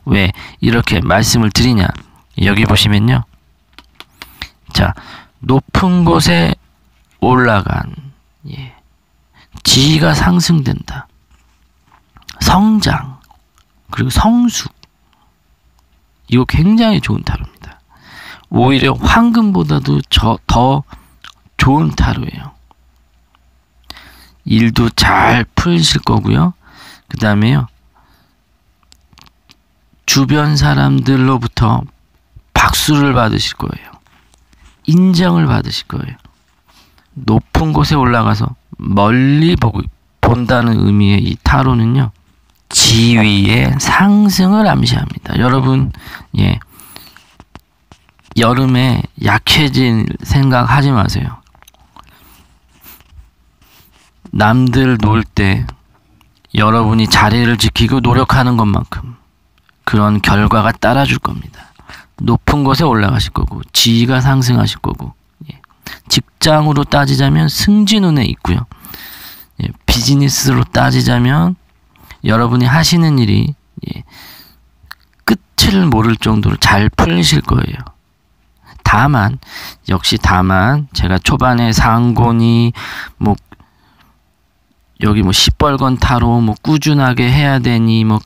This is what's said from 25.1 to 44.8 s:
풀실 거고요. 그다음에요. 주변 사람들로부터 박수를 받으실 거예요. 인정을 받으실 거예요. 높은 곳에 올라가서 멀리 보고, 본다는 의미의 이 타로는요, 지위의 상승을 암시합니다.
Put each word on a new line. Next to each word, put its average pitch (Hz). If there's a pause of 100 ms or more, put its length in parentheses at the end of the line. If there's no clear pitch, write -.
풀실 170
거고요. 110 (540)
그다음에요. 110 (2500)
주변 147
사람들로부터 135 (720)
박수를 143
받으실 110
거예요. - (920)
인정을 175
받으실 123
거예요. - (1000)
높은 151
곳에 151
올라가서 120 (220)
멀리 131
보고, 110 (400)
본다는 117
의미의 101
이 -
타로는요, 127 (580)
지위의 113
상승을 202
암시합니다. -